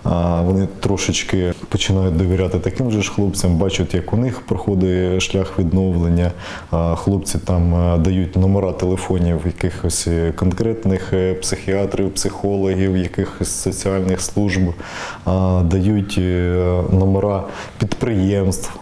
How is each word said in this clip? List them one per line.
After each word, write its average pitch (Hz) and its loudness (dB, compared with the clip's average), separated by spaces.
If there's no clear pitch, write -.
а, 85 0
вони 95 2
трошечки 92 0
починають 95 2
довіряти 92 2
таким 113 -2
же 107 2
ж 92 -4
хлопцям, 98 0
бачать, 92 0
як 87 -2
у 101 2
них 123 -2
проходить 92 0
шлях - -2
відновлення. 87 2
А, 85 0
хлопці 95 -2
там, 85 2
а, 87 2
дають 90 0
номера 95 2
телефонів 87 0
якихось, - -2
е, 82 2
конкретних, 95 0
е, 92 2
психіатрів, 98 -2
психологів, 95 0
якихось 92 -2
соціальних 92 -2
служб, 95 0
а, 92 2
дають, 98 2
е, 90 2
номера 98 2
підприємств 98 0